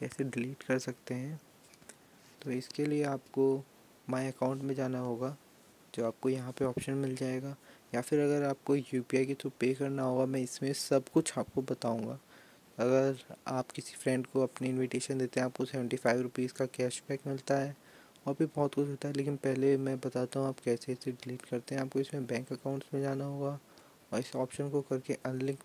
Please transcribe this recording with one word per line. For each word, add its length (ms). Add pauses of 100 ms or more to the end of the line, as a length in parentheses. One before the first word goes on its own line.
कैसे 240
डिलीट 380
कर 160
सकते 360
हैं। 260 (1000)
तो 80
इसके 360
लिए 180
आपको 420 (640)
My 240
Account 300
में 120
जाना 240
होगा, 380 (580)
जो 120
आपको 220
यहाँ 240
पे 120
ऑप्शन 320
मिल 200
जाएगा, 400 (360)
या 80
फिर 200
अगर 280
आपको 280
यूपीआई 500
के 80
through 260
पे 140
करना 280
होगा, 240
मैं 160
इसमें 320
सब 340
कुछ 300
आपको 260
बताऊँगा। 540 (600)
अगर 460 (240)
आप 220
किसी 260
फ्रेंड 300
को 160
अपनी 260
इनविटेशन 500
देते 220
हैं, 60
आपको 180
सेवेंटी 320
फ़ाइव 260
रुपीज़ 300
का 160
कैशबैक 580
मिलता 300
है 180 (520)
और 80
भी 120
बहुत 280
कुछ 140
होता 200
है, 60
लेकिन 220
पहले 420
मैं 220
बताता 400
हूँ 80
आप 120
कैसे 320
इसे 200
डिलीट 300
करते 320
हैं। 80
आपको 180
इसमें 260
बैंक 260
अकाउंट्स 420
में 80
जाना 220
होगा 340 (540)
और 60
इस 180
ऑप्शन 340
को 120
करके 340 (100)
अनलिंक 380